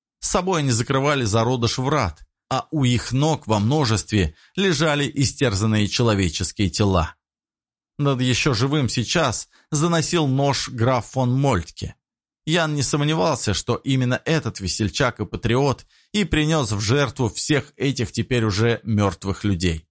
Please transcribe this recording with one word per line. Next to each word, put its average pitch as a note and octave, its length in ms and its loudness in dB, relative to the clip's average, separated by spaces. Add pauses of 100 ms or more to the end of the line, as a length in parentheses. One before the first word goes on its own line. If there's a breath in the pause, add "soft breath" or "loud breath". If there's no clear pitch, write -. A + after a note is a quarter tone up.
(220)
С - 80 -4
собой F3+ 320 0
они C3+ 100 2
закрывали C3+ 520 0
зародыш A2+ 540 0
врат, C3 440 -2 (280)
а C3 220 -4
у D3 120 0
их B2 280 0
ног D3 340 0
во G#2+ 140 0
множестве A2 760 0 (200 soft breath)
лежали D3+ 580 0
истерзанные G#2+ 760 0
человеческие G2 840 0
тела. F#2+ 460 0 (840)
Над C#3 220 0
ещё B2+ 320 2
живым C3+ 360 0
сейчас B2+ 600 -2 (220 soft breath)
заносил E3 540 2
нож C#3 440 0
граф B2 420 0
фон B2+ 280 0
Мольтке. B2 560 -2 (500)
Ян D#3 280 2
не D3 80 -2
сомневался, D3+ 720 0
что - 220 -4
именно B2+ 500 -2
этот C#3+ 340 -2
весельчак G#2+ 600 -2
и G#2 60 -4
патриот A#2+ 600 -2 (280 soft breath)
и G#3 100 2
принёс D#3 480 0
в G2+ 80 -2
жертву B2 500 0
всех - 480 -2
этих B2 340 -2
теперь A#2+ 320 -2
уже A2 400 0
мёртвых G2+ 600 0
людей. F2 480 0